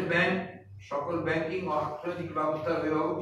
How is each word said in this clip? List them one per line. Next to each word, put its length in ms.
ব্যাংক 240
সকল 260
ব্যাংকিং 400
ও 40
অর্থনৈতিক 640
ব্যবস্থার 460
অভিভাবক 420